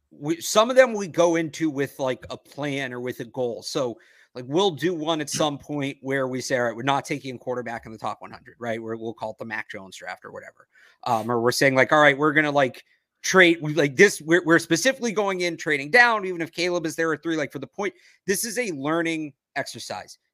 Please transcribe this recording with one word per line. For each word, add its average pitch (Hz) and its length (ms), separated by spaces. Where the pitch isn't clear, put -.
we, 151 300
some 220 300
of 254 60
them 247 180
we 202 120
go 170 300
into 160 320
with, 139 300
like, 131 320
a 123 60
plan 139 580
or 123 60
with 123 200
a 127 60
goal. 113 360
So, 127 360
like, 123 140
we'll 185 220
do 175 240
one 156 260
at 147 80
some 147 300
point 139 420
where 135 260
we 127 140
say, 131 160
"All 123 80
right, 113 100
we're 113 80
not 139 220
taking 131 320
a - 20
quarterback 117 460
in 113 80
the 110 60
top 107 240
one 98 80
hundred," 117 280
right? 117 240
Where 113 140
we'll 113 160
call 110 200
it - 60
the 123 60
Mac 110 260
Jones 95 280
draft 90 260
or 104 80
whatever. - 340
Um, 113 260
or 117 120
we're 123 100
saying, 135 220
like, 131 180
"All 156 80
right, 143 160
we're 147 160
gonna, 151 180
like, 139 360
trade, 175 400
we, 151 140
like, 147 220
this, 190 260
we're, 165 240
we're 160 120
specifically 233 540
going 196 300
in, 170 160
trading 147 320
down, 233 340
even 180 160
if 156 120
Caleb 175 340
is 151 100
there 165 160
at 147 100
three," 165 140
like, 147 160
for 147 60
the 131 80
point, - 260
this 196 200
is 202 120
a 208 140
learning 156 640
exercise. 110 600